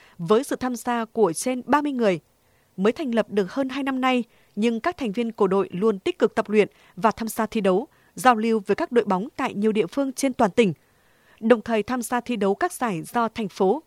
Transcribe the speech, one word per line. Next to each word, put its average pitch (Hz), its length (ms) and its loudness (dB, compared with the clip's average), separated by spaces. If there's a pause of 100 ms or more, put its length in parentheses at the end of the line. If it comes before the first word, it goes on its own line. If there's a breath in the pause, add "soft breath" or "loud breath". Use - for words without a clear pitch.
(180 soft breath)
với 214 260 2
sự 285 120 -4
tham 254 200 -6
gia 233 300 -4
của 208 280 2
trên 254 320 -4
ba 285 160 2
mươi 294 100 -4
người. 214 280 0 (580)
Mới 202 140 2
thành 247 240 -6
lập 214 140 0
được 196 220 -2
hơn 277 180 -4
hai 269 140 -6
năm 262 180 -2
nay, 254 220 2 (320 soft breath)
nhưng 226 240 0
các 349 180 -4
thành 233 140 -4
viên 233 200 -4
của 202 160 2
đội 196 240 0
luôn 196 280 0
tích 349 200 -4
cực - 160 2
tập 220 140 -2
luyện 208 180 4 (280 soft breath)
và 202 160 2
tham 226 160 -8
gia 220 180 -4
thi 220 160 -4
đấu, 190 260 2 (280 soft breath)
giao 254 200 4
lưu 220 300 0
với 196 100 2
các 330 160 -4
đội 233 140 2
bóng 202 300 0
tại 208 180 -4
nhiều 214 180 0
địa 202 160 0
phương 269 260 -2
trên 269 200 -2
toàn 214 180 2
tỉnh, 190 220 2 (680 soft breath)
đồng 226 220 4
thời 220 220 -2
tham 247 180 -4
gia 240 180 -4
thi 240 160 -6
đấu 202 200 0
các 349 180 -2
giải 185 300 -4 (100)
do 233 140 0
thành 220 220 -6
phố 208 380 0